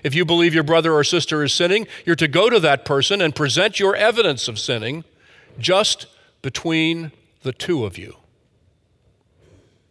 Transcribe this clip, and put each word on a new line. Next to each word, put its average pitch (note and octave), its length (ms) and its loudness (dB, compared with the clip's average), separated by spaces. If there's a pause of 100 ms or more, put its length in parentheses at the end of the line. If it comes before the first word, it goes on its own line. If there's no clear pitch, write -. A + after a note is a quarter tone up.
"If C3+ 120 -4
you E3+ 120 0
believe E3+ 260 4
your D#3+ 120 2
brother E3 280 2
or D3 120 4
sister D#3 400 -2
is C3+ 100 -2
sinning, F#3+ 320 0 (180)
you're E3+ 120 2
to D#3+ 120 2
go F#3 220 2
to A3+ 100 4
that D3 240 2
person D3 380 0
and D#3+ 120 0
present D3+ 440 0
your G3 160 0
evidence G#3 540 0
of A2 100 -10
sinning B2+ 460 -6 (540)
just F#3 480 0 (360)
between D#3+ 680 -4 (300)
the B2+ 100 -6
two C#3+ 340 -4
of F2+ 100 -10
you. - 200 -18 (1700)